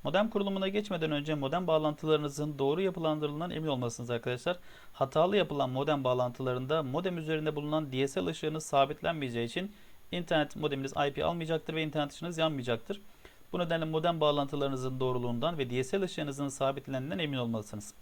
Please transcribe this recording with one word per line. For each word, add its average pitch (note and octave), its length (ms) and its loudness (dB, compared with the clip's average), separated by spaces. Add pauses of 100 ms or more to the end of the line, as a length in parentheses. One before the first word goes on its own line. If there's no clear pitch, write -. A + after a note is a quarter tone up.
Modem F#3+ 260 2
kurulumuna G3 380 0
geçmeden G3 420 -2
önce D3 240 0
modem D3+ 320 -2
bağlantılarınızın D3+ 920 2
doğru C#3 220 2
yapılandırıldığından D#3+ 720 0
emin D#3+ 180 -2
olmalısınız B2 420 -2
arkadaşlar. B2 480 0 (340)
Hatalı D#3+ 440 4
yapılan D3 340 2
modem C#3 340 2
bağlantılarında B2+ 800 2
modem E3+ 360 -2
üzerinde D#3 380 0
bulunan D3+ 360 0
D C3+ 160 2
S F#3 120 -2
L F3+ 60 0
ışığınız D#3 400 -2
sabitlenmeyeceği C#3 800 2
için F3+ 260 -4 (400)
internet E3+ 440 0
modeminiz C3+ 360 -2 (160)
I C#3 40 0
P D3 120 -2
almayacaktır D#3+ 500 0
ve D#3+ 80 0
internet D3+ 300 -2
ışığınız E3+ 260 -6
yanmayacaktır. C#3+ 600 0 (520)
Bu F3 60 -2
nedenle E3 260 0
modem D#3+ 360 2
bağlantılarınızın C#3 800 2
doğruluğundan B2 580 0
ve C3 120 0
D B2+ 140 0
S G3 160 0
L - 20 2
ışığınızın C#3+ 460 -4
sabitlendiğinden C3+ 680 -2
emin D3 200 -2
olmalısınız. A2+ 640 -4